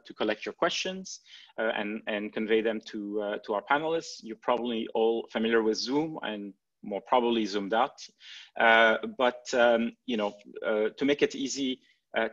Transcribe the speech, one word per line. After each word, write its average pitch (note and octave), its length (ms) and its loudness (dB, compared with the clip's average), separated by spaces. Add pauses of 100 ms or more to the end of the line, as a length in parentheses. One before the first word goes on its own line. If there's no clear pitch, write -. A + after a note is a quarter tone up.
to - 80 -18
collect G#2+ 320 -4
your G2+ 80 -6
questions, F#3 680 -4 (360)
uh, A2+ 180 0
and, G#2+ 300 -6
and G#2 260 -6
convey A2 300 0
them G#2+ 180 -2 (100)
to, G#2 300 -8
uh, G#2 240 -4
to G#2+ 120 -4
our G2+ 80 -2
panelists. D#3+ 580 -2
You're A2 180 -12
probably A#2 540 -2
all A2+ 380 2
familiar A2+ 320 2
with A2 160 2
Zoom D3 420 -4
and G2+ 320 -8 (300)
more G#2 180 -6
probably A#2 460 2
Zoomed G2 260 -4
out. B2 260 0 (600)
Uh, A2+ 380 8 (200)
but, B2 380 0
um, A#2 380 4 (120)
you A#2+ 120 -2
know, G#2 180 -2 (280)
uh, A2 320 2
to C#3 100 -2
make C#3+ 180 2
it C#3 100 2
easy, C3 460 -4 (360)
uh, A2+ 160 0